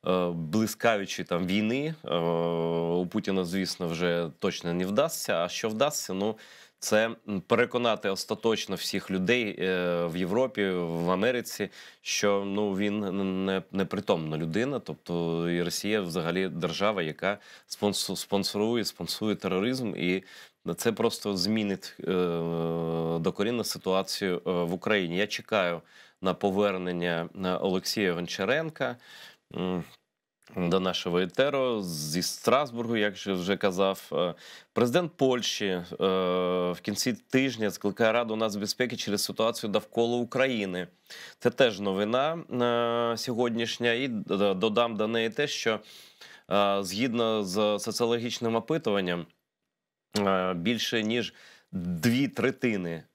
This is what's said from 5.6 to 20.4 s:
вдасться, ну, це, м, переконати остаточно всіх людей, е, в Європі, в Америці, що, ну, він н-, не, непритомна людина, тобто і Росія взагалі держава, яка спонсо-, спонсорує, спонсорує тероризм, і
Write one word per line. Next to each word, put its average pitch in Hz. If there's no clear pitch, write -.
вдасться, 110
ну, 104
це, 110
м, 98
переконати 120
остаточно 101
всіх -
людей, 101
е, 90
в 85
Європі, 101
в 85
Америці, 107
що, 101
ну, 101
він 104
н-, 98
не, 95
непритомна 87
людина, 107
тобто 85
і 87
Росія 104
взагалі 87
держава, 90
яка 87
спонсо-, 98
спонсорує, 104
спонсорує 98
тероризм, 104
і 90